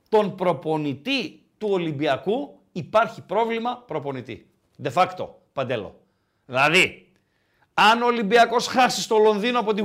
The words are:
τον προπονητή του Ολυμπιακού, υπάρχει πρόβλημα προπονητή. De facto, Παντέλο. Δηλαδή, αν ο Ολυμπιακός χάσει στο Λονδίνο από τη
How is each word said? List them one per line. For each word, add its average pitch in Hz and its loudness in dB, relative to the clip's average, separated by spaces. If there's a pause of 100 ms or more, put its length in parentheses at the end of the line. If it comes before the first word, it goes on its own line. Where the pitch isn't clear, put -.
τον 208 2
προπονητή 156 -4 (140)
του 214 -6
Ολυμπιακού, 165 -4 (120)
υπάρχει 202 -2
πρόβλημα 226 -4
προπονητή. 131 -10 (340)
De 139 -6
facto, 180 -2 (260)
Παντέλο. 120 -6 (460)
Δηλαδή, 147 0 (600)
αν 220 4
ο 240 0
Ολυμπιακός 233 2
χάσει 240 0
στο 220 0
Λονδίνο 214 2
από 214 0
τη 190 -4